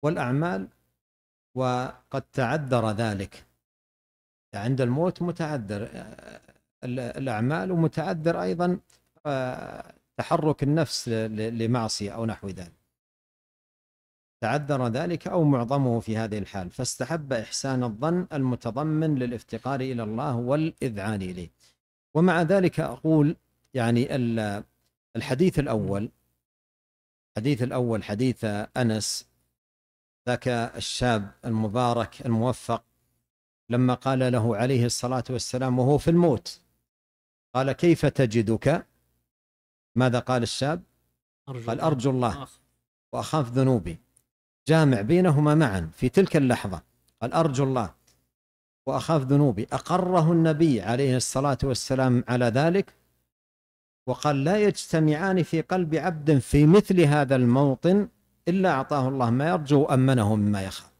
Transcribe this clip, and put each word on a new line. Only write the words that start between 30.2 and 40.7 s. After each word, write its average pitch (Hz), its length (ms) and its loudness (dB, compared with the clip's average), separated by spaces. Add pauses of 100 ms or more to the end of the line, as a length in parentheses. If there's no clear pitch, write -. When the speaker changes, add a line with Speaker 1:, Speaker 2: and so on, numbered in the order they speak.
Speaker 1:
ذاك 120 200 -2
الشاب 117 840 -2 (140)
المبارك 113 800 -2
الموفق، 117 580 -2 (840)
لما 127 240 2
قال 127 380 0
له 113 260 0
عليه 123 280 2
الصلاة 123 440 -4
والسلام 127 500 -2
وهو 135 180 4
في 131 120 0
الموت، 165 520 2 (920)
قال: 135 160 0
"كيف 165 340 4
تجدك؟" 120 840 2 (1080)
ماذا 123 240 2
قال 123 240 0
الشاب؟ 151 400 -4 (680)